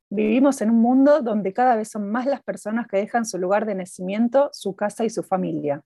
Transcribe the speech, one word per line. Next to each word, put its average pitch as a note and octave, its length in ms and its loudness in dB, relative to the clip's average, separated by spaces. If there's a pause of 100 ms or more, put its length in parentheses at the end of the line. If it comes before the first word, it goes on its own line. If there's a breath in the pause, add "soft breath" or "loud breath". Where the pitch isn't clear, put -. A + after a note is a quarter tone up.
Vivimos A#3 520 2
en A3 100 2
un A3+ 100 4
mundo C4+ 400 6
donde G#3 320 -2
cada B3 220 4
vez G#3+ 140 -4
son G3+ 220 -8
más A#3+ 140 -2
las C#4 160 -2
personas G#3+ 460 -6
que G3 100 -2
dejan G#3 260 -2
su G3+ 140 -8
lugar G3 300 0
de G#3 80 -4
nacimiento, G#3+ 760 0
su F#3+ 220 -8
casa G#3 300 -4
y A3 60 -2
su F3 100 -6
familia. D#3+ 640 -4